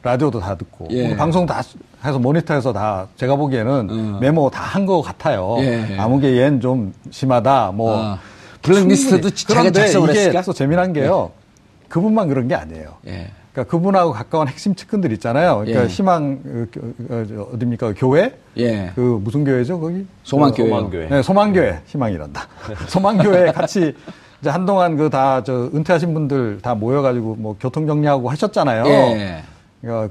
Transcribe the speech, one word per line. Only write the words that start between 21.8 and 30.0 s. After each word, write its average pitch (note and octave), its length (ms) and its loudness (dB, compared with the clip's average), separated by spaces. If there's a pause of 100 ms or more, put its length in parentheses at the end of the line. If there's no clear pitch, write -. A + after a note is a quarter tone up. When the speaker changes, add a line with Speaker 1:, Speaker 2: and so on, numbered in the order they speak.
Speaker 1:
희망이란다. E2+ 600 -6 (200)
<laughs> G#2 200 -12
소망교회 F#3 640 4
같이 D#3+ 420 0 (460)
이제 C#3+ 100 -4
한동안 F3+ 480 2
그 D3+ 120 2
다 C3+ 340 2
저 B2+ 300 -2
은퇴하신 D#3+ 400 0
분들 C3 480 -2
다 B2 140 -2
모여가지고 A#2+ 640 0
뭐 A2 200 -8
교통 D3+ 280 -4
정리하고 D3 420 0
하셨잖아요. C#3+ 560 0
Speaker 2:
예. A2 580 2 (380)
Speaker 1:
그러니까 A2+ 300 -6